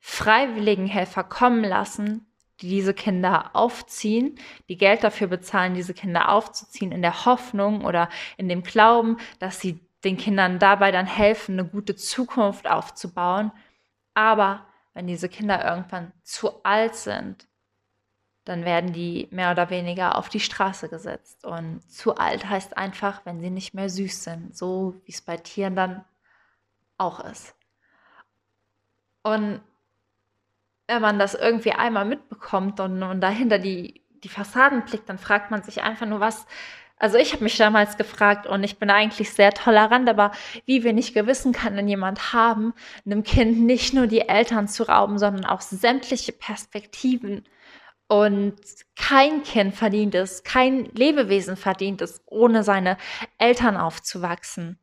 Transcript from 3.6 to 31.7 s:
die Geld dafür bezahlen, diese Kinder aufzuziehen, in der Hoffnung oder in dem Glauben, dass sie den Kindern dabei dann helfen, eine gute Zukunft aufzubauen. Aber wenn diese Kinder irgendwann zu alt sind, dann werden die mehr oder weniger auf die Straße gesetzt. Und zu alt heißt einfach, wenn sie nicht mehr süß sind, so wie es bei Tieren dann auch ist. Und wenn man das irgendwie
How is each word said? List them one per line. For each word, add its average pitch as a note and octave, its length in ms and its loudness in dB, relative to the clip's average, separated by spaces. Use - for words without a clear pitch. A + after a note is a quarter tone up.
die F3+ 100 -12
Geld G3+ 260 4
dafür G#3 240 0
bezahlen, F3+ 460 -2
diese F3+ 200 -6
Kinder F3 360 0
aufzuziehen, - 640 -4
in F3+ 100 -6
der E3+ 220 -2
Hoffnung G#3+ 600 0
oder E3+ 240 0
in F#3+ 120 -6
dem F3+ 140 -4
Glauben, A3+ 560 4
dass F#3 220 -10
sie F3 200 -6
den F#3+ 120 0
Kindern F#3 420 0
dabei G3 320 6
dann F#3 160 0
helfen, G3+ 520 2
eine F#3 100 -4
gute G#3 260 -6
Zukunft - 760 -2
aufzubauen. F3+ 840 -2
Aber G#3 520 2
wenn F3+ 120 -10
diese F3 220 -6
Kinder G3+ 360 -4
irgendwann F3+ 480 -6
zu - 420 -8
alt A3 320 0
sind, G2+ 500 -10
dann F3 200 -8
werden F3 280 -2
die E3+ 380 -8
mehr F3+ 220 -2
oder F3 180 -2
weniger F3+ 460 -2
auf - 120 -6
die G#3+ 120 -6
Straße G3 480 -4
gesetzt. - 560 -16
Und E3 440 -12
zu - 280 -4
alt - 320 -2
heißt F#3+ 280 -6
einfach, G3 480 -8
wenn F3 160 -12
sie F3+ 100 -8
nicht F#3 240 -12
mehr G3 140 -6
süß F#3+ 360 -8
sind, E3+ 320 -16
so F#3 480 -6
wie - 80 -20
es - 80 -14
bei E3+ 160 -10
Tieren F#3+ 400 -6
dann F#3 280 -4
auch F3+ 240 -6
ist. - 340 -18
Und G#3 380 -4
wenn A3+ 140 -2
man G#3+ 160 2
das - 160 2
irgendwie A3+ 380 0